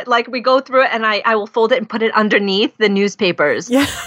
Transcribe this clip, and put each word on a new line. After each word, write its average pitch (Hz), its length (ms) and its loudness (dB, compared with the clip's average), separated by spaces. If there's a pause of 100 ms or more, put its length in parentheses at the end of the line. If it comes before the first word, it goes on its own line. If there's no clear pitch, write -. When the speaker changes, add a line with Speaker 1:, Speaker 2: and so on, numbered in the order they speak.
Speaker 1:
like, 240 200 0
we 247 140 -8
go 254 180 2
through 262 260 2
it, - 80 0
and 220 140 -2
I, 208 180 0
I 226 120 2
will 208 100 -4
fold 226 240 0
it - 80 2
and 214 100 -6
put 220 140 -4
it 226 120 0
underneath 202 640 0
the 208 100 2
newspapers 185 800 0
Speaker 2:
Yeah. 277 160 2 (200)